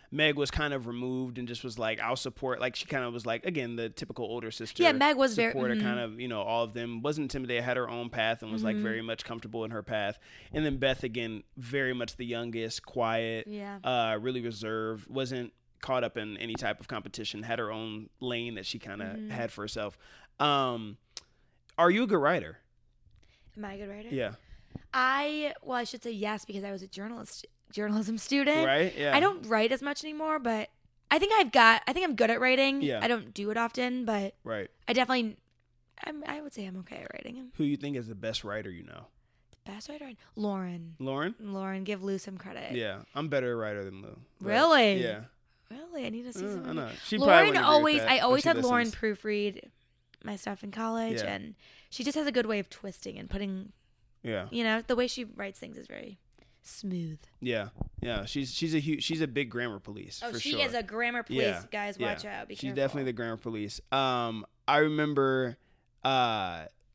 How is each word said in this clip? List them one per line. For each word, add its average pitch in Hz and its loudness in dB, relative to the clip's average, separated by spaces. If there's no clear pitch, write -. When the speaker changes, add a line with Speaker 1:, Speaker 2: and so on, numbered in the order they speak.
Speaker 1:
Meg 147 2
was 143 0
kind 147 0
of 123 -4
removed 127 -4
and 120 -6
just 120 -10
was 117 -10
like, 110 0
"I'll 117 0
support," 127 -4
like, 127 -2
she - -6
kind 135 -2
of 120 -4
was 117 -8
like, 117 -2
again, 127 -4
the 113 -4
typical - -8
older 113 -6
sister 113 -2
Speaker 2:
Yeah, 330 8
Meg 277 4
was 254 4
very, 226 2
Speaker 1:
supporter, 131 0
Speaker 2:
mm-hmm. 214 0
Speaker 1:
kind 120 0
of, 113 -6
you 123 -6
know, 107 -2
all 117 2
of 107 -6
them. 117 -6
Wasn't 147 0
intimidated, 123 -2
had 123 0
her 120 0
own 117 -6
path 113 0
and 110 -8
was, 110 -2
like, 110 0
Speaker 2:
Mm-hmm. 104 -2
Speaker 1:
very 113 -2
much 113 -6
comfortable 113 -8
in 110 -8
her 110 -6
path. 104 -4
And 156 0
then 139 0
Beth, 131 0
again, 113 -6
very 127 -2
much 120 -6
the 123 -8
youngest, 117 -4
quiet, 113 0
Speaker 2:
Yeah. 202 -10
Speaker 1:
uh, 113 2
really 123 -2
reserved, 110 -4
wasn't 127 -6
caught 127 0
up 113 -2
in 107 -6
any 113 -6
type 107 -4
of - -18
competition, 107 -8
had 117 -4
her 107 -2
own 110 -8
lane 120 -4
that 95 -8
she 117 -6
kinda 104 -10
Speaker 2:
Mm-hmm. 214 -10
Speaker 1:
had 120 -4
for 101 -10
herself. 104 -6
Um, 127 2
are 170 8
you 214 4
a 247 2
good 196 4
writer? 139 2
Speaker 2:
Am 208 -12
I 196 -12
a 196 -12
good 202 -12
writer? 214 -14
Speaker 1:
Yeah. 113 -4
Speaker 2:
I, 285 2
well, 254 -4
I 240 -2
should 226 -10
say 233 -6
yes, 208 -4
because 196 -8
I 202 -8
was 185 -8
a 196 -14
journalist, 214 -12
journalism 208 0
student. 285 4
Speaker 1:
Right, 151 4
yeah. 147 4
Speaker 2:
I 294 6
don't 370 2
write 226 2
as 262 -2
much 285 -6
anymore, 311 -2
but 220 -2
I 311 8
think 403 4
I've 277 6
got, 226 10
I 269 0
think 370 0
I'm 285 2
good 220 6
at 233 2
writing. 269 4
Speaker 1:
Yeah. 127 2
Speaker 2:
I 233 4
don't 220 0
do 202 -4
it 226 -2
often, 247 -2
but 202 0
Speaker 1:
Right. 107 -4
Speaker 2:
I 233 2
definitely, 247 2
I'm, 302 -8
I 302 -6
would 285 -12
say 196 -8
I'm 185 -10
okay - -14
at - -12
writing. 254 -14
Speaker 1:
Who 151 0
you 143 0
think 143 -6
is 117 -6
the 113 -10
best 110 -6
writer 104 -6
you 82 -12
know? 78 -18
Speaker 2:
The 196 -14
best 208 -14
writer? 294 -12
I, 247 -14
Lauren. 180 -4
Speaker 1:
Lauren? 143 -2
Speaker 2:
Lauren, 190 -6
give 196 -6
Lou 196 -2
some 190 -12
credit. - -10
Speaker 1:
Yeah, 107 -4
I'm 147 -4
better 127 0
a 117 -2
writer 107 -4
than 95 -12
Lou. 104 -16
But 185 -8
Speaker 2:
Really? 233 6
Speaker 1:
yeah. 110 -2
Speaker 2:
Really? 294 -12
I 233 -6
need 233 -8
to 247 -12
see 190 -6
Speaker 1:
Uh, 208 -6
Speaker 2:
something. 165 -8
Speaker 1:
I - -6
know. 139 -6
She 214 0
probably 277 10
Speaker 2:
Lauren 339 12
Speaker 1:
wouldn't 427 6
agree - 4
with 302 12
Speaker 2:
always, 302 8
Speaker 1:
that, 277 4
Speaker 2:
I 262 8
Speaker 1:
but - 4
Speaker 2:
always 262 6
Speaker 1:
she 320 4
Speaker 2:
had 330 6
Lauren 240 6
Speaker 1:
listens. 214 -6
Speaker 2:
proofread 208 -2
my 208 -8
stuff 202 -8
in 202 -12
college, 226 -2
Speaker 1:
Yeah. 196 -2
Speaker 2:
and 220 -8
she - -8
just 277 -2
has 302 0
a 285 0
good 226 2
way 214 -2
of 196 -6
twisting - -12
and 202 -14
putting, 196 -6
Speaker 1:
Yeah. 107 -4
Speaker 2:
you 240 -2
know, 220 2
the 247 0
way 247 2
she 247 -6
writes 202 -12
things - -14
is - -16
very 180 -14
smooth. 170 -6
Speaker 1:
Yeah, 113 -2
yeah. 110 -2
She's, 131 -4
she's 160 -2
a 151 2
hu-, 143 0
she's 160 -2
a 156 0
big 127 -2
grammar 117 -4
police, 101 -12
Speaker 2:
Oh, 240 -6
Speaker 1:
for - -4
Speaker 2:
she 294 -2
Speaker 1:
sure. 302 0
Speaker 2:
is 247 0
a 233 -2
grammar 233 -4
police, 131 -2
Speaker 1:
Yeah, 92 0
Speaker 2:
guys. 104 -6
Speaker 1:
yeah. 117 -2
Speaker 2:
Watch 90 -6
out. - -10
Be 104 -12
Speaker 1:
She's - -12
Speaker 2:
careful. 131 -4
Speaker 1:
definitely 139 0
the 127 -2
grammar 113 -4
police. 107 -6
Um, 123 0
I 147 6
remember, 139 4
uh, 110 2